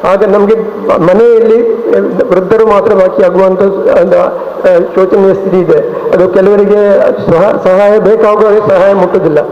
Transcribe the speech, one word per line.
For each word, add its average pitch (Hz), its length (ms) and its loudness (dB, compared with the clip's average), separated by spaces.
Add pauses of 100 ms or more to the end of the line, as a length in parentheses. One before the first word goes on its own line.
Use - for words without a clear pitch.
ಆಗ 196 200 0
ನಮಗೆ 202 300 0 (440)
ಮನೆಯಲ್ಲಿ 220 720 2 (580)
ವೃದ್ಧರು 190 360 0
ಮಾತ್ರ 202 280 0
ಬಾಕಿ 185 280 0
ಆಗುವಂಥ 185 400 0
ಒಂದು, 180 580 0
ಆ, - 580 -2 (160)
ಶೋಚನೀಯ 190 400 2
ಸ್ಥಿತಿ 185 220 -4
ಇದೆ. 160 220 0 (360)
ಅದು 180 140 2
ಕೆಲವರಿಗೆ 202 720 2 (260)
ಸಹ-, 180 420 0
ಸಹಾಯ 202 300 2
ಬೇಕಾಗುವಾಗ 214 720 0
ಸಹಾಯ 196 240 2
ಮುಟ್ಟುದಿಲ್ಲ. 170 440 0 (140)